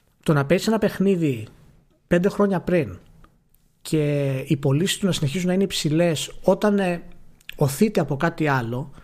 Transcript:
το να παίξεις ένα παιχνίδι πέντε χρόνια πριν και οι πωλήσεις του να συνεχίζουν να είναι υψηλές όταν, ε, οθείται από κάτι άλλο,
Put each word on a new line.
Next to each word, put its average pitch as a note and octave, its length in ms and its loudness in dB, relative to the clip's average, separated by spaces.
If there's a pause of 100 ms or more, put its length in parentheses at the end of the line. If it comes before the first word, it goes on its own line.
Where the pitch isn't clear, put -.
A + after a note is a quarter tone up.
(220)
το E3 100 2
να C#3 120 2
παίξεις F3+ 240 0
ένα A3 100 2
παιχνίδι F3 680 0 (600)
πέντε F3 220 2
χρόνια G3 320 0
πριν C3+ 380 -2 (840)
και D3 500 0 (140)
οι D#3+ 100 2
πωλήσεις C#3+ 420 2
του G3+ 80 -2
να E3+ 60 2
συνεχίζουν F3 340 -2
να F3+ 60 0
είναι F#3+ 100 2
υψηλές E3 680 0 (100)
όταν, G3+ 360 2
ε, F3 240 -2 (540)
οθείται G3+ 440 2
από C#3+ 160 -2
κάτι E3 320 -2
άλλο, C3 420 -2 (140)